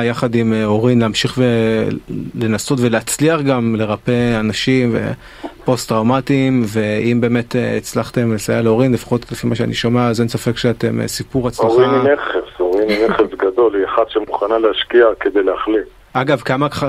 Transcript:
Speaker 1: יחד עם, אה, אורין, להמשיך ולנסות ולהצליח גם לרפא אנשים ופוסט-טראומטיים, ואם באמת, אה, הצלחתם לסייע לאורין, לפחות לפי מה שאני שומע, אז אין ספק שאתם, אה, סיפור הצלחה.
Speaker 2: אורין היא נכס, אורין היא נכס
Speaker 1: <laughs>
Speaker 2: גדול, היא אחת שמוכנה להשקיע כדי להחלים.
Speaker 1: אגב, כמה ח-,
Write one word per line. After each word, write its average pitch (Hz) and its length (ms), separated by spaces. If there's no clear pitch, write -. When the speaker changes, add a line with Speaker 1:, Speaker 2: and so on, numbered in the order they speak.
Speaker 1:
יחד 117 300
עם, 113 180
אה, 110 120
אורין, 117 360
להמשיך 113 380
ולנסות 110 480
ולהצליח 143 600
גם 120 360
לרפא 113 640
אנשים 117 560
ופוסט-טראומטיים, 131 1040
ואם 107 540
באמת, 120 360
אה, 117 200
הצלחתם 113 580
לסייע 113 280
לאורין, 117 300
לפחות 120 400
לפי 120 140
מה 117 80
שאני 113 200
שומע, 120 340
אז 113 120
אין 117 80
ספק 117 300
שאתם, 113 420
אה, 113 80
סיפור 123 400
הצלחה. 113 200
Speaker 2:
אורין 127 220
היא 131 220
נכס, - 480
אורין 95 280
היא 107 200
נכס 104 160
Speaker 1:
<laughs> 101 80
Speaker 2:
גדול, 104 300
היא 95 80
אחת 113 260
שמוכנה 107 480
להשקיע 113 480
כדי 98 220
להחלים. 98 400
Speaker 1:
אגב, 135 280
כמה 139 280
ח-, - 200